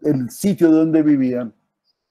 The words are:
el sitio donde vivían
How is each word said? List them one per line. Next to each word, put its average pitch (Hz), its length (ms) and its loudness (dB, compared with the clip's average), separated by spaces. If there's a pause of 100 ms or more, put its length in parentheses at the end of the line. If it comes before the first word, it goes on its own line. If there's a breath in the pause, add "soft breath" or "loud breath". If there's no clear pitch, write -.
el 135 280 -2
sitio 175 400 0
donde 160 320 2
vivían 127 520 -2 (560)